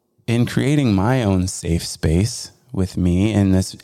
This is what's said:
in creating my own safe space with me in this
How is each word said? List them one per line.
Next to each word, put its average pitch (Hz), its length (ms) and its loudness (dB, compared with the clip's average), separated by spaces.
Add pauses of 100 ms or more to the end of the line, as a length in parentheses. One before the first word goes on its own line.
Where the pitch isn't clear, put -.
(260)
in 117 200 0
creating 127 480 0
my 117 280 2
own 95 240 2
safe 85 400 -4
space - 640 -2 (220)
with 92 240 -4
me 90 360 2
in 98 200 2
this 95 320 0